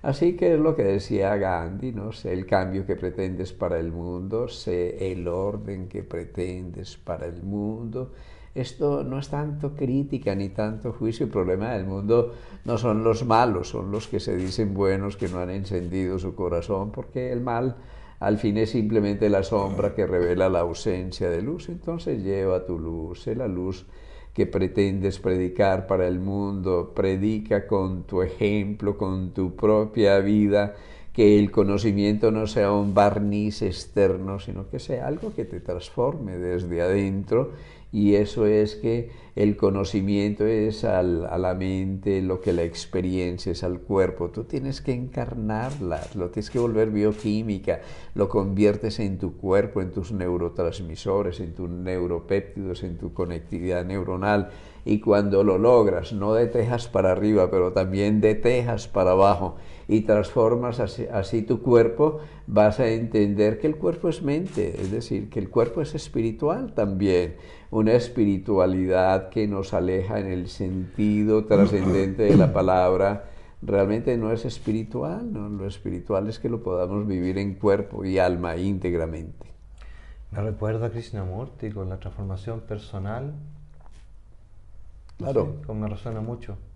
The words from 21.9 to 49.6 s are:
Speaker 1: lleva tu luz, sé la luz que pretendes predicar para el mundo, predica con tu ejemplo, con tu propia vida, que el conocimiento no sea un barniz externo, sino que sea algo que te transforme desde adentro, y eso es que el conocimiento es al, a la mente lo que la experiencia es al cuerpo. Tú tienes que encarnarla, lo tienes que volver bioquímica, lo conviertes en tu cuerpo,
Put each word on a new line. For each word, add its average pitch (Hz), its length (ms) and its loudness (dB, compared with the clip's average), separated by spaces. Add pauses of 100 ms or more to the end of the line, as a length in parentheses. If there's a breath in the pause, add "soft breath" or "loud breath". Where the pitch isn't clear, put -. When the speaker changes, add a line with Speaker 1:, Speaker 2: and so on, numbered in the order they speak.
Speaker 1:
lleva 95 440 0
tu 87 120 -4
luz, 82 440 -8
sé 110 120 -4
la 123 140 -4
luz 92 380 -4 (460 loud breath)
que 101 140 2
pretendes 95 720 0
predicar 92 680 2
para 92 220 2
el 90 100 0
mundo, 95 720 -2
predica 101 760 0
con 92 340 0
tu 90 180 -2
ejemplo, 101 800 0
con 95 320 -2
tu 90 240 -2
propia 107 640 4
vida, 101 560 4 (380 loud breath)
que 104 260 8
el 101 140 4
conocimiento 104 800 4
no 107 160 0
sea 101 240 2
un 101 220 2
barniz 104 680 4
externo, 95 800 0
sino 95 280 -10
que 131 120 -6
sea 127 260 -6
algo 175 300 -6
que 117 80 -4
te 175 160 -10
transforme 117 760 -4
desde 87 460 -2
adentro, 98 720 0 (400 loud breath)
y 104 240 4
eso 104 300 2
es 107 280 4
que 117 360 -2 (260 loud breath)
el 104 200 4
conocimiento 101 880 0
es 107 380 0
al, 90 440 2
a 87 120 -4
la 92 160 0
mente 95 680 -2
lo 92 180 -2
que 98 120 0
la 85 120 2
experiencia 90 880 -4
es - 100 -6
al 90 200 -4
cuerpo. 90 480 0
Tú - 120 -8
tienes 135 380 -6
que 135 120 -4
encarnarla, 120 1080 -4 (160)
lo 87 140 -4
tienes 101 200 -6
que 127 80 -2
volver 113 320 2
bioquímica, 104 920 0 (340 loud breath)
lo 98 120 2
conviertes 104 680 2
en 98 200 -2
tu 90 180 -4
cuerpo, 101 440 2